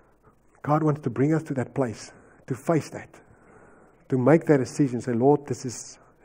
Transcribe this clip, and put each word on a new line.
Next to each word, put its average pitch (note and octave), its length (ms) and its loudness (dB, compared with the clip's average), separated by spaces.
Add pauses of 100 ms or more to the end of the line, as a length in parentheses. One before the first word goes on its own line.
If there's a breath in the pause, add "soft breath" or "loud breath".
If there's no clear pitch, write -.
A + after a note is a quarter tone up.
(640 soft breath)
God D3+ 200 2
wants D3+ 180 0
to - 80 -2
bring C3 240 0
us D#3+ 100 0
to D3+ 120 -8
that A#2+ 180 -4
place, A#2+ 400 -6 (340 soft breath)
to C3 80 -4
face - 360 -2
that, - 180 -14 (1000 soft breath)
to C3+ 100 -2
make C#3 280 4
that D3 120 6
decision, B2 440 -2
say, B2 120 -4
"Lord, C#3 340 2
this - 180 -6
is, - 340 -12 (260 soft breath)